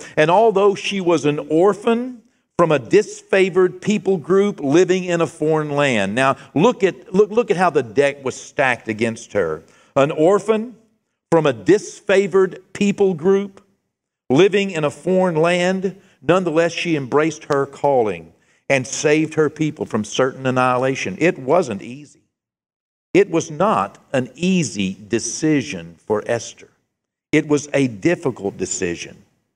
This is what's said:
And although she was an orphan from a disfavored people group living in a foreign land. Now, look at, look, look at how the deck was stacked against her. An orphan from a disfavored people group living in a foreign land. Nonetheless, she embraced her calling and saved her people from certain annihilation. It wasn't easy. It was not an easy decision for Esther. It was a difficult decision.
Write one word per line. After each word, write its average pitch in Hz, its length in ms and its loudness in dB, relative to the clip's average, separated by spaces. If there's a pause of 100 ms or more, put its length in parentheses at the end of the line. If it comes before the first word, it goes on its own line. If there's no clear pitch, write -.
(160)
And 156 140 4
although 202 440 4
she - 260 -6
was 170 240 0
an 147 140 0 (120)
orphan 226 720 0 (360)
from 202 140 4
a 143 60 2
disfavored 185 1000 0
people 196 380 -2
group 196 420 0
living 180 440 2
in 175 160 -2
a 160 60 2
foreign 151 440 -2
land. 120 440 0
Now, 135 220 2 (180)
look 196 280 2
at, 180 300 -2
look, 196 180 -2
look 214 200 0
at 165 60 0
how 180 140 2
the 143 120 0
deck 131 420 -2
was 123 160 -6
stacked 127 480 -2
against 113 440 -4
her. 82 300 -2 (340)
An 139 140 2
orphan 208 680 0 (540)
from 160 160 4
a 135 60 2
disfavored 190 1080 0 (120)
people 196 420 0
group 196 500 -2 (640)
living 190 420 4
in 156 140 -4
a 143 60 0
foreign 185 460 0
land. 180 640 0 (200)
Nonetheless, 165 520 0
she 170 220 -4
embraced 143 500 -2
her 139 220 0
calling 107 680 -2 (360)
and 135 180 0
saved 156 480 0
her 156 140 2
people 147 380 -4
from 107 180 -4
certain 135 420 -2
annihilation. 127 720 0
It - 200 0
wasn't 135 440 0
easy. 131 380 -18 (960)
It 202 160 4
was 165 200 -2
not 151 480 0 (140)
an 127 220 -2
easy 135 640 -2 (100)
decision 104 920 -2
for 107 280 -4
Esther. - 440 -8 (600)
It 151 160 2
was 147 280 -2
a 139 120 2
difficult 117 680 -4
decision. - 680 -8 (320)